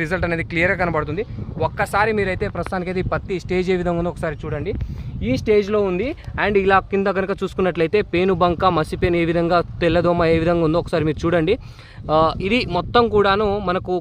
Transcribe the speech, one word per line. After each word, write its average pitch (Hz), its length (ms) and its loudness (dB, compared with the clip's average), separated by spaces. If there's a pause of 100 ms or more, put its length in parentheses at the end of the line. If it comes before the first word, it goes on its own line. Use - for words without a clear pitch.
రిజల్ట్ 170 260 -2
అనేది 165 240 -2
క్లియర్గా 175 300 2
కనబడుతుంది. 156 420 -2 (440)
ఒక్కసారి 214 500 0
మీరైతే 190 380 -2
ప్రస్తుతానికైతే 180 500 -4
ఈ - 80 -6
పత్తి 170 200 -4 (120)
స్టేజ్ 185 280 0
ఏ 180 80 2
విధంగా 170 200 0
ఉందో 175 120 -2
ఒకసారి 160 300 -6
చూడండి, 156 300 -4 (560)
ఈ - 20 2 (100)
స్టేజ్లో 208 380 2 (100)
ఉంది. 190 180 -2 (360)
And 208 100 2 (100)
ఇలా 196 140 4 (140)
కింద 196 160 0 (100)
కనుక 190 240 -2
చూసుకున్నట్లయితే 175 560 0 (160)
పేను 185 300 2
బంక, 175 200 2 (140)
మసి 156 240 -2
పేను 175 200 2
ఏ 165 100 2
విధంగా, 170 280 2 (220)
తెల్లదోమ 175 420 4 (120)
ఏ - 80 2
విధంగా 170 240 2
ఉందో 165 160 2
ఒకసారి 156 260 0
మీరు 143 140 -4
చూడండి. 170 320 2 (580)
ఆ, - 20 4 (300)
ఇది 220 100 2 (200)
మొత్తం 233 360 2
కూడాను 202 320 2 (240)
మనకు 180 320 -2